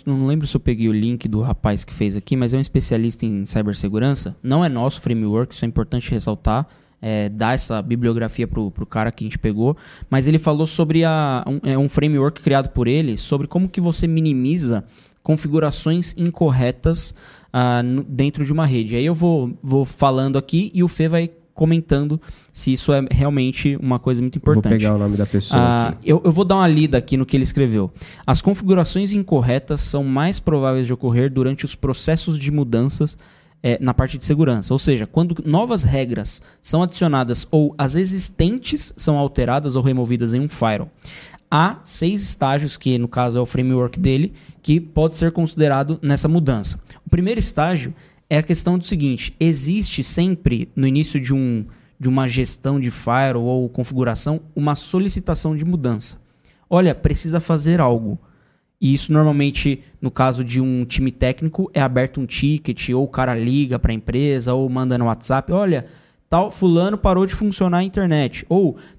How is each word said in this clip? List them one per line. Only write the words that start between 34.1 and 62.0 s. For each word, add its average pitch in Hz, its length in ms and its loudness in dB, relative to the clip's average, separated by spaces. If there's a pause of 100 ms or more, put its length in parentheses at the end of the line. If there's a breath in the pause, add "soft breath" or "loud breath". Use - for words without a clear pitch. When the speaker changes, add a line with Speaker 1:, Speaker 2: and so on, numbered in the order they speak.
Speaker 1:
de 127 80 -8
segurança. 139 480 0
Ou 131 60 2
seja, 127 260 0
quando 170 300 0 (100)
novas 190 380 0
regras 131 580 0 (220 soft breath)
são - 200 0
adicionadas 139 680 0
ou 151 260 2
as 139 200 0
existentes 190 1000 0
são 151 220 0
alteradas 135 560 -2
ou 131 80 2
removidas 120 500 0
em 120 80 0
um 147 80 -2
firewall. 110 400 -2 (640 loud breath)
Há 165 320 2
seis 196 400 -2
estágios, 143 540 -2
que 127 220 0
no 120 100 -2
caso 123 300 -2
é - 20 2
o 120 60 0
framework 127 520 0
dele, 151 340 2 (300 loud breath)
que 151 160 4
pode 160 380 0
ser 165 160 2
considerado 151 680 0
nessa 143 260 2
mudança. 135 500 0 (260 loud breath)
O - 60 -14
primeiro 196 300 2
estágio 156 520 -2 (380 soft breath)
é 143 80 2
a 156 40 2
questão 170 360 0
do 175 60 -4
seguinte, 143 560 -2
existe 165 640 0
sempre 160 720 0
no 135 100 2
início 147 320 0
de 127 140 -2
um, 123 320 0 (340 loud breath)
de 127 100 -6
uma 131 200 2
gestão 131 500 -2
de 123 120 -2
firewall 127 720 0
ou 123 80 -2
configuração 127 720 -2 (120)
uma 147 220 0
solicitação 180 800 -2
de 147 80 -4
mudança. 127 540 -2 (500 soft breath)
Olha, 175 260 4
precisa 160 460 -2
fazer 160 400 2
algo. 117 400 0 (580 soft breath)
E 135 140 2
isso 139 200 0
normalmente, 143 680 2 (220 loud breath)
no 131 80 -2
caso 127 340 0
de 123 160 -2
um 127 240 0
time 127 260 -2
técnico, 156 600 -2
é 147 80 0
aberto 127 400 0